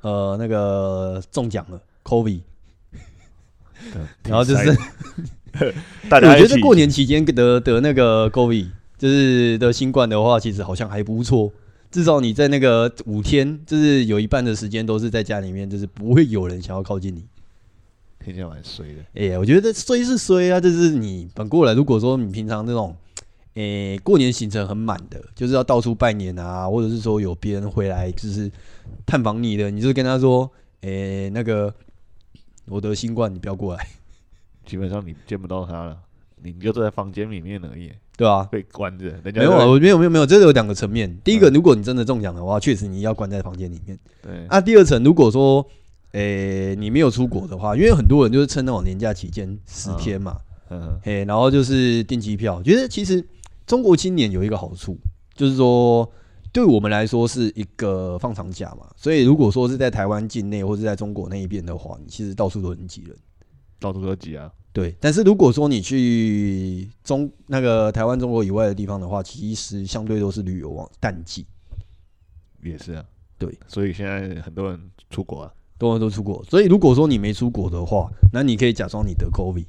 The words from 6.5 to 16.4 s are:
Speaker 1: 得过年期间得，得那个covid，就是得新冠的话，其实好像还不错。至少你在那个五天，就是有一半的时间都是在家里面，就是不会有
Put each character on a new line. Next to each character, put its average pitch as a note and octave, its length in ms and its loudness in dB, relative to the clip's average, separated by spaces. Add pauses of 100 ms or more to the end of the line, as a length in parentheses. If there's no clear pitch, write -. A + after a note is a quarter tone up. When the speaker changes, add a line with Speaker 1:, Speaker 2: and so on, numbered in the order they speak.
Speaker 1:
得 B3 60 6
过 C#4+ 120 8
年 D#3 160 8
期 C#3 160 2
间 D3+ 200 2
得， B2 340 4
得 A#2+ 220 2
那 D3 120 2
个 A2+ 380 4
covid， A2+ 400 2 (260)
就 C3+ 120 0
是 B2+ 500 4
得 A#2+ 140 4
新 C3 180 -2
冠 B2 180 2
的 G#2+ 140 2
话， A#2 160 4
其 A2 140 -4
实 G2 100 -6
好 F#2 100 -8
像 G2+ 160 -6
还 G#2 140 -6
不 A2 220 -4
错。 A2 280 2 (380)
至 F3 140 -2
少 D3+ 160 4
你 A#2 120 -2
在 C#3+ 140 2
那 C#3 140 2
个 A#2+ 320 2 (140)
五 G#2 140 -4
天， C#3+ 460 0
就 D#3 100 -2
是 C#3+ 280 4
有 G#2 160 0
一 G#2+ 60 -2
半 B2 180 0
的 A2+ 100 -2
时 G#2+ 140 -8
间 A2 180 -4
都 G#2+ 140 -2
是 A#2 100 -4
在 A2 100 -2
家 G#2 200 -4
里 F#2+ 100 -10
面， G2 180 -8
就 G2+ 80 -8
是 G2+ 80 -6
不 A2 300 -4
会 D#3+ 140 6
有 G2+ 180 -2